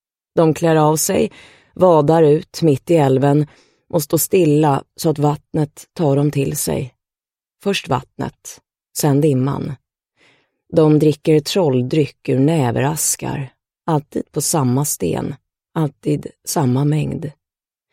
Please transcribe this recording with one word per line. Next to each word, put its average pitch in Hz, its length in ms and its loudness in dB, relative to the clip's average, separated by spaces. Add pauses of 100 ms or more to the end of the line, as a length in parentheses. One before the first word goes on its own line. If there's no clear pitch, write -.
(360)
De 160 180 4
klär 165 220 0
av 156 200 2
sig, 196 360 -2 (420)
vadar 160 500 4
ut 151 380 0
mitt 151 300 0
i 165 40 4
älven 143 520 2 (420)
och 165 140 -2
står - 140 -2
stilla 151 680 2 (120)
så - 140 -2
att 151 100 -2
vattnet 147 720 -4
tar 143 220 0
dem 147 160 0
till 147 260 -4
sig. - 360 -6 (720)
Först 196 240 -4
vattnet, - 760 -8 (360)
sen 143 240 2
dimman. 139 540 -2 (960)
De 156 260 4
dricker 151 400 2
trolldryck 143 880 -2
ur 131 100 0
näveraskar, 135 1120 -2 (320)
alltid - 460 -4
på 151 100 -6
samma 135 440 0
sten, - 500 -6 (380)
alltid - 540 -4 (200)
samma 135 380 0
mängd. 147 460 -4 (600)